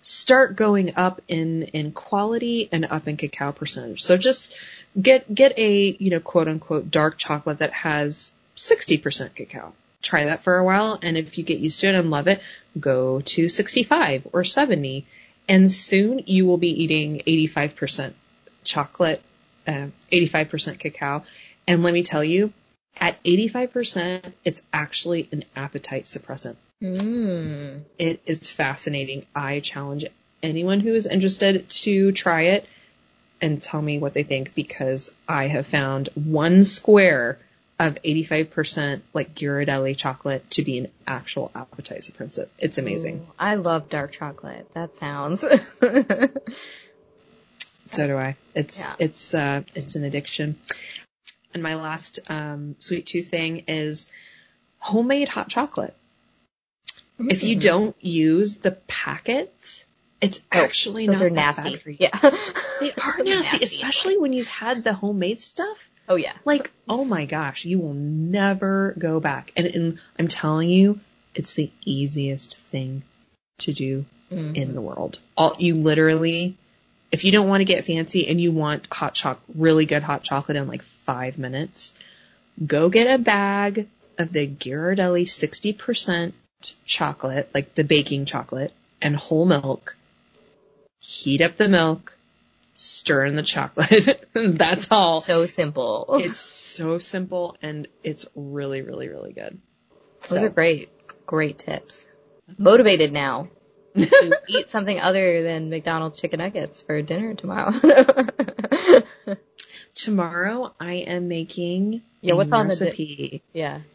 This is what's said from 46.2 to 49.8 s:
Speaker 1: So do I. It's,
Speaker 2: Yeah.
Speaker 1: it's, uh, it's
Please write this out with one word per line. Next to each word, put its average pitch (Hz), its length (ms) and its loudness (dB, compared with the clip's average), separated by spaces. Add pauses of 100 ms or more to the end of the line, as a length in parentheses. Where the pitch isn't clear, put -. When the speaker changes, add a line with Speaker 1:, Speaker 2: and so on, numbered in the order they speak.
Speaker 1:
So 147 200 -2
do 139 100 -2
I. 135 180 -4 (200)
It's, 151 240 -4
Speaker 2:
Yeah. 143 200 -10
Speaker 1:
it's, - 340 -4
uh, 139 280 0 (140)
it's 143 200 -10